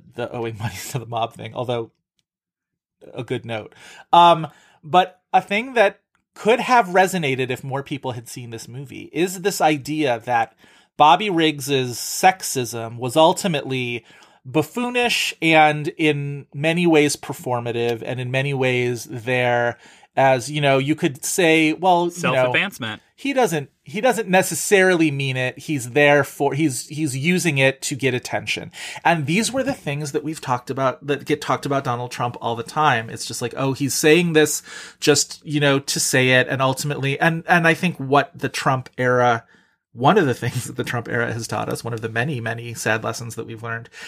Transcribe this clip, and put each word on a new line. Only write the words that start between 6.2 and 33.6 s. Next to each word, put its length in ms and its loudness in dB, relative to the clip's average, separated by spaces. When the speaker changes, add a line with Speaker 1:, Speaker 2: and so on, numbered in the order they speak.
Speaker 1:
could 260 2
have 260 4
resonated 640 0
if 120 -6
more 200 -8
people 300 -8
had 180 -12
seen 180 -14
this 180 -14
movie 460 -16
is 300 -4
this 180 -2
idea 600 0
that 360 -2
Bobby 320 6
Riggs's 680 0
sexism 1000 -2
was 180 -6
ultimately 920 0
buffoonish 840 0
and 460 4
in 560 -2
many 320 0
ways 300 4
performative, 880 -4
and 160 -6
in 100 -6
many 240 -2
ways 560 0
there 680 0
as, 340 2
you 100 -4
know, 180 4
you 160 0
could 300 -4
say, 480 4
well, 320 4
you 180 -6
know, 120 0
Speaker 2:
Self-advancement. 680 -2
Speaker 1:
he 160 -6
doesn't, 360 0
he 180 -10
doesn't 280 0
necessarily 840 2
mean 260 -4
it. 220 -4
He's 320 -6
there 320 6
for, 320 -2
he's, 320 -2
he's 300 -4
using 420 0
it 240 2
to 140 -6
get 180 0
attention. 560 -6
And 220 2
these 240 0
were 140 -4
the 100 -2
things 380 -8
that 100 -2
we've 180 -8
talked 300 -4
about, 340 -4
that 200 -4
get 160 -2
talked 260 -4
about 160 -2
Donald 300 -6
Trump 280 -6
all 140 -4
the 80 -6
time. 480 0
It's 160 -10
just 160 -8
like, 140 -6
oh, 160 -2